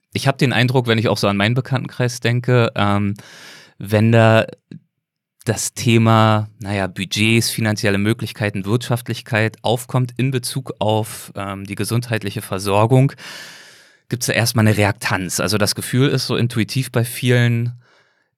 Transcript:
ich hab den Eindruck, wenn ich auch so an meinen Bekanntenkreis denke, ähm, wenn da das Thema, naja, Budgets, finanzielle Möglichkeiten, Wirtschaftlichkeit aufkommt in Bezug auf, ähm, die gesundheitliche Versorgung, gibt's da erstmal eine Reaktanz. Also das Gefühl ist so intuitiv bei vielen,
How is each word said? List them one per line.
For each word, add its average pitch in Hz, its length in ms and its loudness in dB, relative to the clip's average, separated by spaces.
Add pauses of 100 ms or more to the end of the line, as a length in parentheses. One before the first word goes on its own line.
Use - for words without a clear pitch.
(140)
ich - 140 -2
hab 135 100 0
den 127 160 2
Eindruck, 123 340 2
wenn 113 100 2
ich 113 100 2
auch - 100 0
so - 100 0
an 101 100 0
meinen 107 180 2
Bekanntenkreis 127 640 -4
denke, 120 560 2
ähm, 101 400 0 (640)
wenn 107 320 2
da 113 340 6 (1000)
das - 260 -4
Thema, 110 760 4 (100)
naja, 98 280 -4
Budgets, 107 600 0
finanzielle 107 480 -2
Möglichkeiten, 104 680 -4
Wirtschaftlichkeit 117 960 -2
aufkommt 123 560 -2
in 131 140 -2
Bezug 131 480 -6
auf, 107 560 -2
ähm, 98 300 -8
die 98 100 -10
gesundheitliche 110 680 -4
Versorgung, 107 720 2 (960)
gibt's 120 160 -6
da - 80 -2
erstmal 110 340 2
eine 104 100 4
Reaktanz. 98 640 -2
Also - 180 0
das 98 180 0
Gefühl 127 340 0
ist - 180 -2
so 123 80 -2
intuitiv 117 560 -2
bei 117 140 0
vielen, 120 760 0 (560)